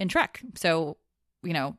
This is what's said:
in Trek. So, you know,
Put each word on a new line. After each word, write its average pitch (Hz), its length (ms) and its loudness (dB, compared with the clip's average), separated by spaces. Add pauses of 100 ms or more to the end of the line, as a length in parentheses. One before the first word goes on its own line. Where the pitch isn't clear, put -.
in 190 80 0
Trek. - 320 2 (140)
So, 165 420 2 (460)
you 170 100 -4
know, 139 260 -2